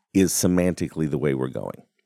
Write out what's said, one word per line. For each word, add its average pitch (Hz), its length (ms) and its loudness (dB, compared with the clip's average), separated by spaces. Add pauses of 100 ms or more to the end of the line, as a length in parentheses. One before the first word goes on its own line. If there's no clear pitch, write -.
(140)
is 95 180 4
semantically 87 760 0
the 71 80 -2
way 69 160 0
we're 65 140 -2
going. 50 340 -10 (240)